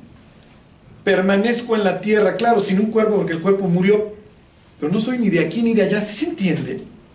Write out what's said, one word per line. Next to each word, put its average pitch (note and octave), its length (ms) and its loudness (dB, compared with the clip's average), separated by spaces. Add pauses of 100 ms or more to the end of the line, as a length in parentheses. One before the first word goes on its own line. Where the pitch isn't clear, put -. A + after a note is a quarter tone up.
(1040)
permanezco G3+ 720 0
en G#3 100 0
la F3+ 180 -2
tierra. G#3 340 2
Claro, A3+ 240 2
sin F#3+ 200 0
un A3 100 0
cuerpo, G#3+ 260 2
porque E3 160 -2
el E3 80 -6
cuerpo G3 260 0
murió. F#3+ 480 2 (640)
Pero D3+ 140 -4
no A3 80 0
soy B3 160 -2
ni A3 140 0
de E3 100 2
aquí A3 220 -2
ni A#3 100 2
de G3+ 120 2
allá. G3+ 180 0
¿Sí - 240 -2
se F4 40 -4
entiende? C#3 520 -4 (320)